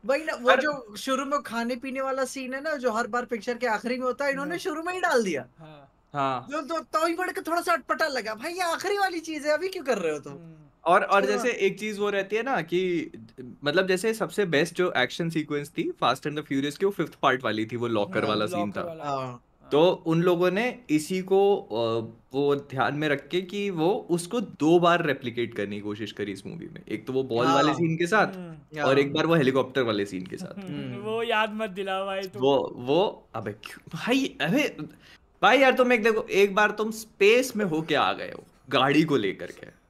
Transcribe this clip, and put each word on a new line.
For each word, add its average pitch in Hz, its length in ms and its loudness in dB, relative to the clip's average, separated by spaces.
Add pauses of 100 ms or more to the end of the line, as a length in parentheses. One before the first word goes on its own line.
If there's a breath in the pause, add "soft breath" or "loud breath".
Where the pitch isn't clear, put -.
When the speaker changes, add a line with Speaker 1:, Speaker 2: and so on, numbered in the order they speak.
Speaker 1:
वही 285 180 0
ना, 311 100 -4
वो 240 140 0
Speaker 2:
पर 254 120 6
Speaker 1:
जो 262 360 -4
शुरू 269 280 -2
में 285 180 -2
खाने 233 340 -4
पीने 262 240 -8
वाला 269 240 -2
सीन 262 300 -8
है 269 60 -8
ना, 302 160 -4
जो 240 160 -2
हर 226 140 -2
बार 240 180 -2
पिक्चर 233 340 -6
के 247 80 -2
आखिरी 233 320 -2
में 254 80 -4
होता 254 180 -4
है, 277 60 0
इन्होंने 277 200 -4
Speaker 3:
हाँ। 349 80 -4
Speaker 1:
शुरू 320 240 -6
में 359 120 -4
ही 370 60 -4
डाल 294 240 2
दिया। 147 220 -4 (120)
Speaker 3:
हाँ। 156 360 -20 (200)
Speaker 2:
हाँ। 135 360 -2
Speaker 1:
जो, 311 120 -4
जो, 311 180 -6
तो 311 260 -2
ही 339 80 0
बढ़ 359 160 -4
के 381 100 -6
थोड़ा 339 200 -2
सा 339 120 0
अटपटा 311 340 -2
लगा। 226 280 -4
भाई, 269 180 -8
ये 359 80 -8
आखिरी 349 380 -2
वाली 359 220 0
चीज 311 260 -8
है, 302 60 2
अभी 320 160 -2
क्यों 370 160 -8
कर 240 140 0
रहे 165 140 -2
हो 147 60 -4
तुम? 143 140 -14
Speaker 3:
हम्म। 165 220 -18 (300)
Speaker 2:
और, 185 180 6
और - 200 4
Speaker 1:
थोड़ा - 140 2
Speaker 2:
जैसे 247 160 0
एक 202 260 0
चीज 214 200 -6
वो 208 120 0
रहती 196 260 -2
है 233 60 -2
ना 240 200 -2
कि, 175 480 -2 (540)
मतलब, 165 220 4
जैसे 190 280 2
सबसे 202 320 -2
बेस्ट 165 280 2
जो 180 180 0
एक्शन 143 380 0
सीक्वेंस 151 400 -4
थी 165 200 -4
Fast 135 360 0
and 147 120 -4
the 151 80 -8
Furious 139 300 -2
की, 196 100 0
वो 202 60 2
फिफ्थ 147 220 -4
पार्ट 131 300 2
वाली 110 220 0
थी, 120 100 -8
वो 117 120 -2
लॉकर 104 320 2
Speaker 3:
हाँ, 107 80 0
Speaker 2:
वाला 107 180 2
सीन 104 200 -2
Speaker 3:
लॉकर - 140 -6
Speaker 2:
था। - 40 -4
Speaker 3:
वाला। 160 200 -10
Speaker 1:
हाँ। 143 120 -4
Speaker 3:
हाँ। 127 280 -8 (280)
Speaker 2:
तो 165 340 4
उन 165 160 2
लोगों 180 280 4
ने 226 400 -2
इसी 156 320 0
को, 196 340 4
अ, - 120 -10 (680)
वो 143 220 2
ध्यान 131 380 -2
में 151 140 -2
रख 139 200 -2
के 175 120 -2
कि 202 300 -4
वो 180 400 0
उसको 175 300 -2
दो 170 380 2
बार 170 260 4
रेप्लिकेट 120 500 -2
करने 101 220 -4
की 104 60 -10
कोशिश 104 300 -8
करी 104 200 -6
इस 95 140 -12
मूवी - 200 -12
में। - 220 -16
एक - 180 -8
तो 131 60 -6
वो 131 100 0
बॉल 120 240 0
वाले 139 220 4
Speaker 1:
हाँ। 151 60 2
Speaker 2:
सीन 165 220 0
के 170 100 0
साथ 190 200 4
Speaker 3:
हम्म। 170 540 -12
Speaker 2:
और 139 120 4
Speaker 1:
हाँ। 139 80 6
Speaker 2:
एक 143 120 2
बार 156 140 0
वो 165 80 4
हेलीकॉप्टर 131 480 2
वाले 104 240 0
सीन 92 200 -8
के - 100 -12
साथ। - 220 -12
Speaker 3:
हम्म, 196 160 -10
Speaker 1:
हम्म। 139 280 -8
Speaker 3:
वो 220 200 -4
याद 220 320 0
मत 214 160 -4
दिलाओ 190 360 -4
भाई 196 160 -6
तुम। 180 200 -6
Speaker 2:
वो, 135 340 4
वो, 139 580 0
अबे 107 180 -6
क्यों? - 460 -16
भाई, 262 420 -2
अबे, 214 360 0 (640 loud breath)
भाई 226 160 8
यार, 262 140 8
तुम 247 200 4
एक 226 100 4
देखो, 220 280 2
एक 196 240 4
बार 208 160 4
तुम 214 200 -4
स्पेस 220 640 2
में 208 80 0
होके 160 300 -2
आ 104 180 4
गए 90 240 -8
हो, - 80 -16 (260)
गाड़ी 139 320 4
को 151 140 4
लेकर 98 300 -2
के - 200 -16 (240)